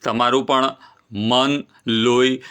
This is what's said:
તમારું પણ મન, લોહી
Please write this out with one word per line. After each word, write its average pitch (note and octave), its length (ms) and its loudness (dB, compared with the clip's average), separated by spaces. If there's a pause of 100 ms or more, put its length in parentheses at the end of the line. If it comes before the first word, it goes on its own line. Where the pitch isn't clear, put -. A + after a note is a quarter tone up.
તમારું A#2+ 420 0
પણ C3+ 300 -2 (360)
મન, B2+ 520 0 (240)
લોહી B2 640 2